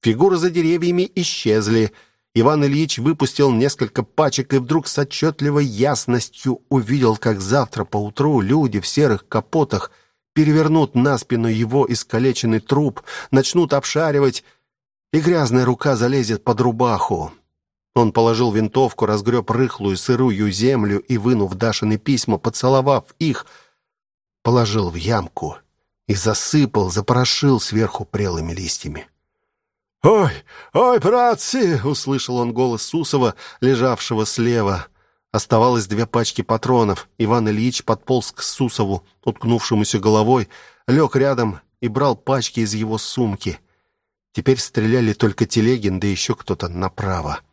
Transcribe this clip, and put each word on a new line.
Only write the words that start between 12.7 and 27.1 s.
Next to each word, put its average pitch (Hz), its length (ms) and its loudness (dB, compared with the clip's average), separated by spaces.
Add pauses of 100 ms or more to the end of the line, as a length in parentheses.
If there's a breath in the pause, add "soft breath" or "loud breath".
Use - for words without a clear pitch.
начнут 135 400 2
обшаривать, 143 720 0 (680 soft breath)
и 156 60 2
грязная 147 460 2
рука 127 320 0
залезет 117 480 0
под 113 160 0
рубаху. 113 720 0 (640)
Он 117 160 4
положил 117 400 2
винтовку, 110 520 0
разгреб 107 460 -2
рыхлую 110 460 0
сырую 107 560 0
землю 104 480 0
и, 120 180 -4
вынув 104 360 0
Дашины 107 440 -2
письма, 120 400 -2
поцеловав 131 680 0 (140)
их, 156 280 -2 (960 soft breath)
положил 110 480 2
в 82 60 -12
ямку 87 600 -4 (500)
и 104 60 2
засыпал, 107 760 0
запорошил 120 720 0